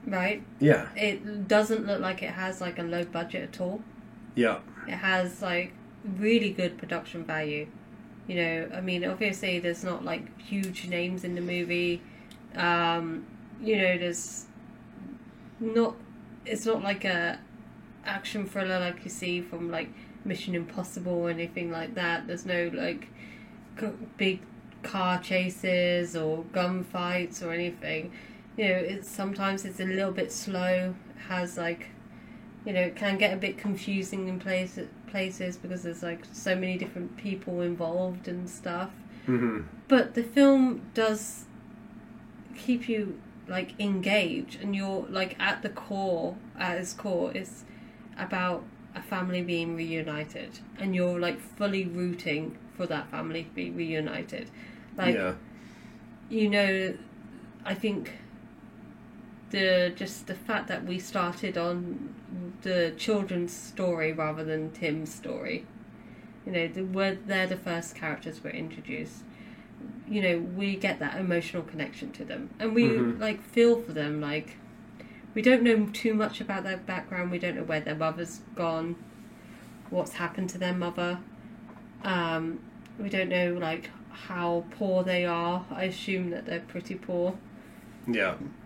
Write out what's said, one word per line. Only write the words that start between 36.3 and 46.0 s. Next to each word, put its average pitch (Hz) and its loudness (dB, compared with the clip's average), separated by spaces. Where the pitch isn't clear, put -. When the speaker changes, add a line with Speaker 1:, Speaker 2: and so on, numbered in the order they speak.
Speaker 1:
so 185 0
many 185 0
different 180 -6
people 185 -4
involved 175 0
and 180 -4
stuff. 180 -4
Speaker 2:
Mm-hmm. 120 4
Speaker 1:
But - 8
the 233 2
film 269 10
does 214 2
keep 247 2
you, 214 0
like, 185 -4
engaged, 196 2
and 196 0
you're, 196 0
like, 190 -2
at 196 2
the 202 -2
core, 185 0